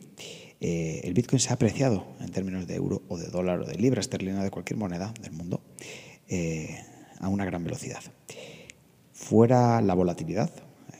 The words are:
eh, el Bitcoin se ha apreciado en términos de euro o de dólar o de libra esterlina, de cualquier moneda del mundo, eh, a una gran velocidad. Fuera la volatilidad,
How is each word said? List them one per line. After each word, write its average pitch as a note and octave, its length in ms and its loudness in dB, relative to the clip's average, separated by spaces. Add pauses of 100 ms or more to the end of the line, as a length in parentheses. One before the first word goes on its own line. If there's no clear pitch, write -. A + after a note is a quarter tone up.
(600)
eh, E2+ 440 -2
el F2+ 100 -4
Bitcoin A#2+ 260 4
se - 100 0
ha B2 40 4
apreciado A#2 520 4 (140)
en F2 100 -6
términos F#2 360 -4
de F2 80 -6
euro F#2 340 -2
o F2+ 100 -6
de E2 100 -8
dólar F2+ 320 0
o - 60 -6
de D#2 100 -6
libra A#2 240 4
esterlina, F#2+ 420 -2
de G2 80 0
cualquier - 280 -6
moneda F#2+ 420 -4
del - 120 -14
mundo, F2 300 -6 (640)
eh, E2 480 -4 (440)
a F#2 80 -4
una G2 160 0
gran F2 180 -4
velocidad. - 380 -6 (1120)
Fuera A#2 680 6
la G2 140 4
volatilidad, F2 560 2 (500)